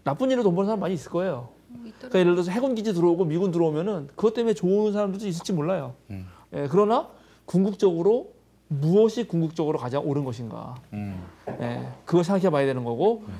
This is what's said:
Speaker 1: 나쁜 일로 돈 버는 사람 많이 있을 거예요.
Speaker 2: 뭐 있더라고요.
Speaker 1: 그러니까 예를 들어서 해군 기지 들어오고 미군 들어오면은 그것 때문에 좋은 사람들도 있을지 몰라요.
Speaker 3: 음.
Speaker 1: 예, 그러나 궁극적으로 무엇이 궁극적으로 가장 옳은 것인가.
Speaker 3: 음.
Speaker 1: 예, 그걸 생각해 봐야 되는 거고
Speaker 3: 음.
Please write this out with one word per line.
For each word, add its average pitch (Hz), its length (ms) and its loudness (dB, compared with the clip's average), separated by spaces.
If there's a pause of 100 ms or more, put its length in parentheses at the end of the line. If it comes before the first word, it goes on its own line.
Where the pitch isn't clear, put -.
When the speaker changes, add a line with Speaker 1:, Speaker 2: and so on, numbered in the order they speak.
Speaker 1:
나쁜 160 260 0
일로 247 120 2
돈 190 120 4
버는 196 120 2
사람 214 140 -2
많이 185 140 -2
있을 147 160 -8
거예요. 165 380 -4 (200)
Speaker 2:
뭐 240 180 -18
있더라고요. 220 120 -20
Speaker 1:
그러니까 247 200 -2
예를 175 160 6
들어서 175 160 0
해군 247 240 0
기지 220 180 -2
들어오고 175 340 4
미군 175 240 0
들어오면은 165 580 0
그것 220 260 0
때문에 226 200 2
좋은 208 380 2
사람들도 202 340 -4
있을지 175 260 -4
몰라요. 151 420 -2 (160)
Speaker 3:
음. 95 160 -12 (280)
Speaker 1:
예, 143 160 -4
그러나 208 380 2 (380)
궁극적으로 190 840 2 (360)
무엇이 196 580 4
궁극적으로 160 520 -2
가장 123 280 -4
옳은 143 180 -2
것인가. 113 500 -10 (180)
Speaker 3:
음. 101 320 -8 (360)
Speaker 1:
예, 120 280 -6 (160)
그걸 170 200 4
생각해 185 260 2
봐야 143 160 2
되는 131 180 -2
거고 185 420 -2
Speaker 3:
음. 92 140 -12